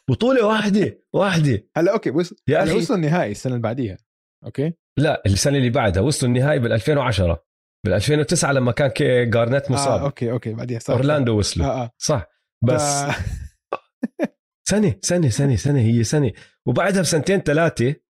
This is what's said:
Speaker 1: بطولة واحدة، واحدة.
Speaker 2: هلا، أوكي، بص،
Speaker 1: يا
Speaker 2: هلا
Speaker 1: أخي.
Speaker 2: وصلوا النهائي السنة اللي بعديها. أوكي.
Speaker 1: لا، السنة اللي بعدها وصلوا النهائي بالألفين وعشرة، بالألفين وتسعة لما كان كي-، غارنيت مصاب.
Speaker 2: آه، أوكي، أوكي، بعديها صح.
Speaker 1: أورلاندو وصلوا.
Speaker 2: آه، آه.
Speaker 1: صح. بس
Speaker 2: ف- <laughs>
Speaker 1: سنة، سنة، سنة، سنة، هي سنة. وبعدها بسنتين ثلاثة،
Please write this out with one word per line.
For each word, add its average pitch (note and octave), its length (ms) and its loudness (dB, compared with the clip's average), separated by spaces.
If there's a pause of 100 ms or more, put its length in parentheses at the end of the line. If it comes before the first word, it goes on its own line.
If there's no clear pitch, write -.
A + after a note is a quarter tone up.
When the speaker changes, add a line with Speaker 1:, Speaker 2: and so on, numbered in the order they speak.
Speaker 1:
بطولة A#3 360 2
واحدة، G#3 580 0 (100)
واحدة. D#3+ 540 0 (100)
Speaker 2:
هلا، F3 140 2
أوكي، G3+ 200 -2
بص، E3+ 220 -2 (140)
Speaker 1:
يا D#3 160 2
Speaker 2:
هلا D#3+ 80 0
Speaker 1:
أخي. G3 60 2
Speaker 2:
وصلوا A3+ 220 -2
النهائي D3+ 320 0
السنة B2+ 220 -6
اللي A#2+ 100 -4
بعديها. A2+ 340 -4 (480)
أوكي. D#3 280 -4 (260)
Speaker 1:
لا، D3 260 0
السنة C#3 320 2
اللي B2 120 2
بعدها A2+ 340 0
وصلوا C3 300 0
النهائي C#3 260 2
بالألفين A#2 380 0
وعشرة، G2 480 0 (400)
بالألفين G#2+ 340 2
وتسعة D3+ 320 0
لما B2 200 2
كان C#3 180 2
كي-، B2 460 2
غارنيت A#2+ 360 0
مصاب. C3+ 300 0
Speaker 2:
آه، D3+ 40 -4
أوكي، B2+ 260 -4
أوكي، A2+ 220 -4
بعديها A#2+ 260 -6
صح. - 140 -4
Speaker 1:
أورلاندو C3 440 2
وصلوا. F#2+ 300 0
Speaker 2:
آه، B2+ 160 -2
آه. A#2 140 -10
Speaker 1:
صح. C#3 300 -2 (380)
بس D3+ 160 2
Speaker 2:
ف- C#3+ 680 -4 (400)
<laughs> - 800 -10
Speaker 1:
سنة، F#3+ 320 0
سنة، E3+ 280 0
سنة، C#3 260 2
سنة، C#3 240 0
هي A#2 240 4
سنة. C#3+ 280 0 (360)
وبعدها F3+ 340 0
بسنتين F3 380 0
ثلاثة، D3+ 560 0 (180)